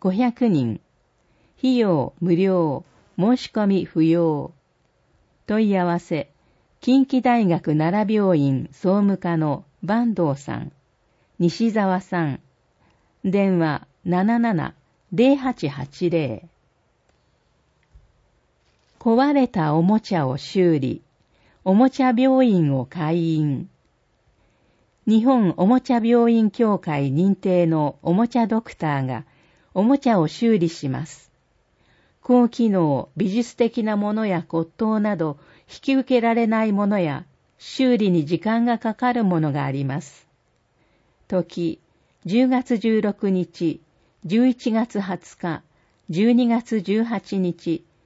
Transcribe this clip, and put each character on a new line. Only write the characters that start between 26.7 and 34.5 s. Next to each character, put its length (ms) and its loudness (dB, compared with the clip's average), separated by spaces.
会 340 -2
認 220 2
定 320 0
の 340 0
お 140 -2
も 140 2
ち 100 -2
ゃ 80 2
ド 160 -2
ク 120 -16
タ 260 -4
ー 60 -4
が 180 -8
お 80 0
も 160 2
ち 120 0
ゃ 100 4
を 80 2
修 300 0
理 120 0
し 180 -8
ま 160 -6
す。 260 -20
高 260 4
機 220 0
能、 460 0
美 120 -2
術 280 -4
的 260 -2
な 140 -2
も 160 -4
の 140 -4
や 220 -2
骨 180 -4